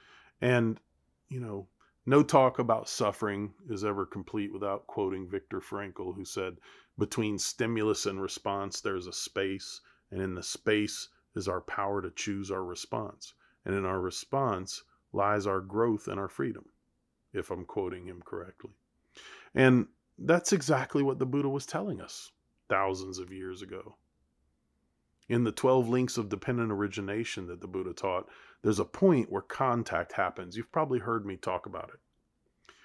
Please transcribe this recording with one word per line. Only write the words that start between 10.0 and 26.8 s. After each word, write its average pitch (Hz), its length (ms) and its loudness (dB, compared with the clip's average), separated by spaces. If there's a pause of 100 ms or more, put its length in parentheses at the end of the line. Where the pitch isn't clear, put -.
and 95 120 -4
in 95 120 -2
the 90 80 -8
space - 680 0 (260)
is 95 120 -4
our 90 140 -2
power 101 400 -4
to 90 100 -6
choose 98 400 -6
our 95 140 -2
response. - 720 -8 (300)
And 95 100 -2
in 98 100 0
our 92 160 0
response 95 840 -2 (300)
lies 101 340 2
our 95 140 2
growth 104 480 0
and 95 100 -4
our 98 100 -4
freedom," - 440 -6 (600)
if 92 160 -6
I'm 90 160 -8
quoting 90 400 -4
him 87 160 -14
correctly. 92 520 -12 (800)
And 127 340 8 (300)
that's 165 360 4
exactly 143 480 2
what 135 160 0
the 135 80 0
Buddha 139 240 0
was 135 160 -4
telling 165 340 -4
us - 320 -14 (380)
thousands 95 480 0
of 92 140 -10
years 92 280 -10
ago. 92 360 -14 (1300)
In 120 160 4
the 107 80 2
twelve 131 360 6
links 127 280 2
of 110 120 -2
dependent 110 440 0
origination 101 760 -2